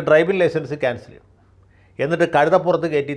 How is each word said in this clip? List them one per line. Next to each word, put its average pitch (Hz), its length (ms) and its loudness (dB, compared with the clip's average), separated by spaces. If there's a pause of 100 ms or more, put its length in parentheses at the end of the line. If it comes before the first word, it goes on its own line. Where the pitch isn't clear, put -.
ഡ്രൈവിംഗ് 170 340 4
ലൈസൻസ് 147 420 -2
ക്യാൻസൽ 120 280 -4
ചെയ്യണം, - 180 -20 (720)
എന്നിട്ട് 160 320 0
കഴുതപ്പുറത്ത് 165 580 2
കയറ്റി 143 240 -2